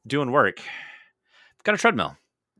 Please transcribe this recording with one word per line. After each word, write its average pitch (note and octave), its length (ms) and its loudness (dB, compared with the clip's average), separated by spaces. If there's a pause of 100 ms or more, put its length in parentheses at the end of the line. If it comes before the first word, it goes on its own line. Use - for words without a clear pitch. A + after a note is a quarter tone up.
doing C3+ 240 -2
work, B2 300 2
I've - 1040 -20
got G#3 100 2
a - 40 -4
treadmill. A2 380 0 (420)